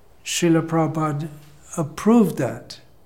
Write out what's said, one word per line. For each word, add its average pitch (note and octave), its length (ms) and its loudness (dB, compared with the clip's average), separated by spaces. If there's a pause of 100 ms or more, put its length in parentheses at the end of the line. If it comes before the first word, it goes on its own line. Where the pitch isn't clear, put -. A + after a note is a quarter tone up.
(240)
Srila E3 420 2
Prabhupada D#3 640 -2 (480)
approved G3 640 2
that, A#2 420 -6 (260)